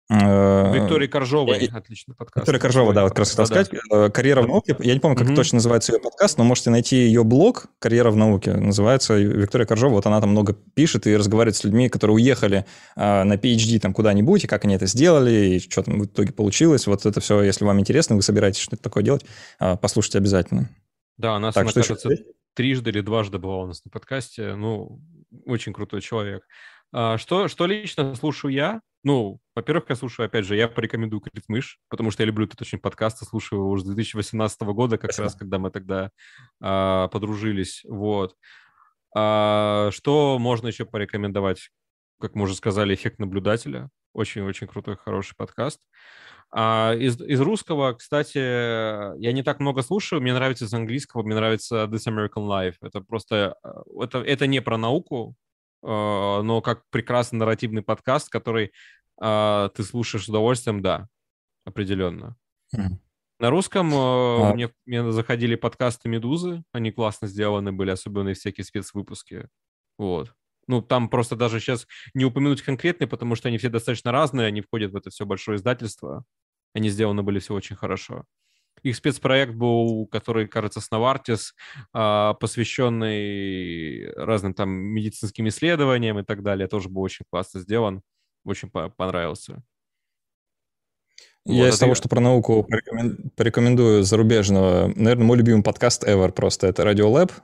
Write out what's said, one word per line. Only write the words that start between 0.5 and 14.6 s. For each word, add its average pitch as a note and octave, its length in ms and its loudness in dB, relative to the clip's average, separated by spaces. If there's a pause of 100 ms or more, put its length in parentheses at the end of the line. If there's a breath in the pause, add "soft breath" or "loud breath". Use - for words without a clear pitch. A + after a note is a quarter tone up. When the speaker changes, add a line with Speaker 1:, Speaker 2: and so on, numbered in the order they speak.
Speaker 2:
Виктория G#2+ 340 2
Коржова, C3+ 460 2
Speaker 1:
и A#2 140 0
Speaker 2:
отличный A2+ 480 -14
подкаст. - 260 -6
Speaker 1:
Виктория C3 180 0
Коржова, B2 340 4
да, G2+ 100 6
вот G2 60 4
как - 100 0
раз G#2 100 2
хотел A2+ 160 2
Speaker 2:
Да-да. A2+ 180 4
Speaker 1:
сказать. - 180 -8 (100)
Э, G#2 180 6
«Карьера C3 320 4
в A#2 60 2
науке». D3+ 320 0
Я A#2+ 140 2
не C3+ 60 0
помню, C#3 160 4
как A#2+ 120 2
Speaker 2:
Мгм. C#3+ 80 2
Speaker 1:
точно D#3 200 4
называется A#2 360 4
её A2 100 2
подкаст, - 360 0
но A#2+ 60 6
можете A#2+ 260 4
найти A#2 260 4
её A#2 280 6
блог C#3+ 420 4 (120)
«Карьера A#2 320 4
в G#2+ 60 4
науке». G#2+ 380 4
Называется G#2 640 4
Виктория G2+ 480 2
Коржова. A#2 280 4
Вот G2+ 120 2
она G#2+ 140 4
там G#2+ 100 2
много G#2 220 4 (220)
пишет C3+ 320 2
и G#2+ 100 6
разговаривает G#2+ 400 4
с - 80 -4
людьми, A2+ 240 4
которые G#2+ 280 4
уехали, A2+ 480 4 (320 loud breath)
э, G2+ 280 4
на G2+ 140 4
P B2 160 2
H A2+ 160 2
D A#2 80 4
там G2 160 0
куда-нибудь, A2 500 4
и - 40 -6
как G#2 160 -2